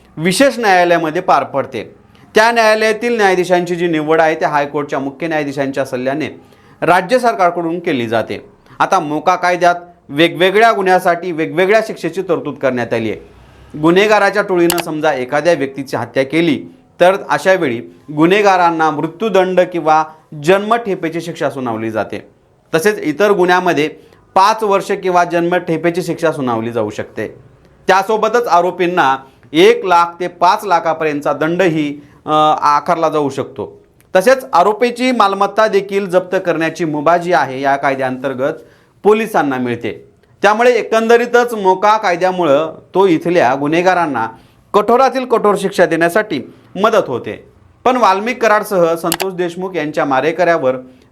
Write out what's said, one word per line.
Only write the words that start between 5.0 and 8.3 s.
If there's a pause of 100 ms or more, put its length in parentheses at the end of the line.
न्यायाधीशांच्या
सल्ल्याने (400)
राज्य
सरकारकडून
केली
जाते. (300)